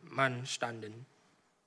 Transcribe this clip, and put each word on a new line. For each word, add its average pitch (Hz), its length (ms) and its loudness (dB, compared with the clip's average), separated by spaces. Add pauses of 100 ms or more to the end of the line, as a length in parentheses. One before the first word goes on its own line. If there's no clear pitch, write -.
Mannes 131 480 2
standen. 113 540 -4 (600)